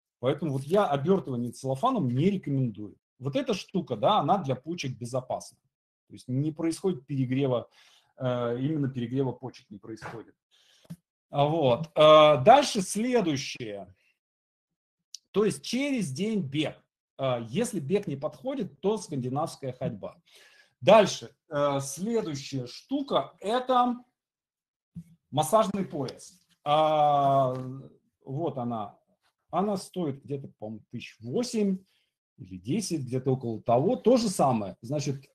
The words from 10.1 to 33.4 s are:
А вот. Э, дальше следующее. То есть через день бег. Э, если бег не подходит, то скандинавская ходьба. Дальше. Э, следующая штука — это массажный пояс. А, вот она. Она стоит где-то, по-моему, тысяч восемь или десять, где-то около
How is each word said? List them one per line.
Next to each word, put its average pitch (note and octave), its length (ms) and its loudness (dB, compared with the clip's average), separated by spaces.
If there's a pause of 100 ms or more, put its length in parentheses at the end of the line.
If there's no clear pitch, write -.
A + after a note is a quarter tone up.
А C#3+ 160 2
вот. D3+ 500 2
Э, D3+ 480 10
дальше A#3+ 380 8
следующее. C#3 1120 -4 (1400)
То G3+ 140 2
есть - 180 -4
через B3+ 480 -4
день G3+ 300 -2
бег. C#3 340 -4 (420)
Э, B2 300 -2
если F3+ 320 -4
бег F3+ 260 -2
не C#3 100 -6
подходит, G3+ 640 -8
то G#3 180 -2
скандинавская C3+ 760 -6
ходьба. A#2+ 440 -10 (640)
Дальше. F#3+ 500 6 (200)
Э, C#3+ 300 0
следующая D#3 840 -6
штука — B3+ 760 -4
это B3 560 2 (1300)
массажный F#3+ 540 2
пояс. C3+ 540 -10 (260)
А, D3 880 4 (720)
вот C#3 340 -6
она. A#2 380 -6 (540)
Она F#3+ 260 0
стоит E3 480 -6
где-то, C3+ 240 -10 (100)
по-моему, G#2+ 320 -12
тысяч - 300 -14
восемь G3 580 -2 (600)
или F#2 180 -16
десять, D3+ 460 -4
где-то B2+ 300 -2
около A#2 300 -4